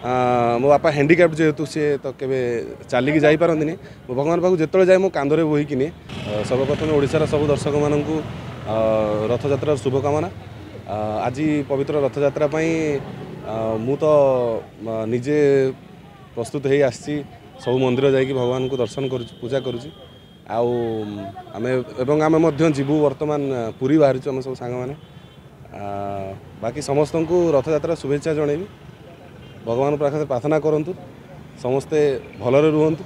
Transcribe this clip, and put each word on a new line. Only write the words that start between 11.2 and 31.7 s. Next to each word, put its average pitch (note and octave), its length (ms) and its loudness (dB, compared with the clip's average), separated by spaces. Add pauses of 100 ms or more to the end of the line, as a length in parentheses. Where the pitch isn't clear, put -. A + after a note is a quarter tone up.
ଆଜି D3 400 -2
ପବିତ୍ର C#3 320 -2
ରଥଯାତ୍ରା C#3+ 480 0
ପାଇଁ, D#3+ 240 0 (720)
ଆ, A2 120 -8 (200)
ମୁଁ A#2+ 240 -2
ତ, D#3+ 60 0 (840)
ଆ, A2 160 -4
ନିଜେ B2 340 0 (1000)
ପ୍ରସ୍ତୁତ B2 320 -6
ହେଇ C#3 140 4
ଆସିଛି, C#3 340 -2 (440)
ସବୁ C3 180 0
ମନ୍ଦିର C3 340 2
ଯାଇକି C3+ 220 2
ଭଗବାନଙ୍କୁ B2+ 440 -2
ଦର୍ଶନ B2 300 -2
କରୁଛି, B2 340 -6
ପୂଜା B2 180 -2
କରୁଛି। B2+ 300 -8 (600)
ଆଉ A#2 200 0 (840)
ଆମେ, B2 280 -2 (160)
ଏବଂ C#3+ 220 2
ଆମେ D#3+ 160 4
ମଧ୍ୟ D#3+ 340 4
ଯିବୁ, C#3+ 300 0
ବର୍ତ୍ତମାନ D3 400 0 (380)
ପୁରୀ C3+ 180 2
ବାହାରିଛୁ C3+ 320 4
ଆମେ C3 120 -4
ସବୁ C3 140 -8
ସାଙ୍ଗମାନେ। B2 400 -8 (800)
ଆ, G2+ 80 -10 (800)
ବାକି C3 180 -6
ସମସ୍ତଙ୍କୁ D#3+ 680 0
ରଥଯାତ୍ରା D3+ 440 0
ଶୁଭେଚ୍ଛା D3 380 -2
ଜଣେଇବି। D3+ 340 -2 (1000)
ଭଗବାନ C3+ 300 0
ପାଖରେ D3 300 -2
ପ୍ରାର୍ଥନା D3 340 0
କରନ୍ତୁ, D#3 320 0 (720)
ସମସ୍ତେ C3+ 360 -2 (400)